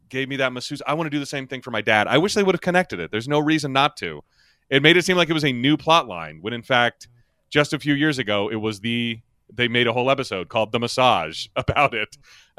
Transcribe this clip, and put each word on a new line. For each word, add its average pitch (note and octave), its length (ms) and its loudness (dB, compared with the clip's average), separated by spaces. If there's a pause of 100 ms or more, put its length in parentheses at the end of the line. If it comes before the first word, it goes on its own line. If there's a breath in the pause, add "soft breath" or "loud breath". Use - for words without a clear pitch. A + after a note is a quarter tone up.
gave C3 220 -6
me C3+ 80 -4
that C3 160 0
masseuse? B2+ 340 -10
I D3 60 0
wanna D#3+ 160 -2
do D3 100 -4
the C#3+ 60 -6
same C3+ 220 -8
thing B2+ 140 -10
for B2 100 -14
my A2 100 -2
dad." G#2+ 260 4
I A#2+ 100 4
wish F#3 160 2
they G#3 100 2
would F#3 120 2
have - 60 -8
connected F3 400 0
it. E2 100 -8
There's A2+ 160 -4
no D3 120 2
reason D3 340 0
not C#3 240 2
to. D#2 260 -10 (460)
It C3+ 120 4
made D#3+ 140 6
it F3 80 4
seem F#3 140 0
like E3 120 2
it E3 40 -2
was D#3 100 0
a C#3+ 80 2
new C3 240 2
plot D#3+ 320 2
line, D#2+ 340 -10
when A2 120 -8
in A#2 80 -8
fact, A#2+ 480 0 (400)
just D3 240 0
a C#3+ 60 -4
few C#3+ 140 -2
years C#3+ 260 0
ago, G#2 300 -2
it G#2+ 60 -4
was A2 240 -4
the, A#2 400 -4 (340)
they A#2+ 140 -2
made A#2+ 180 2
a A#2 80 2
whole B2+ 160 0
episode A2 380 -2
called A2 240 0
The A#2 80 0
Massage A#2 720 2
<laughs> - 60 -20
about C3 360 0
it. G#2+ 240 -6 (420 soft breath)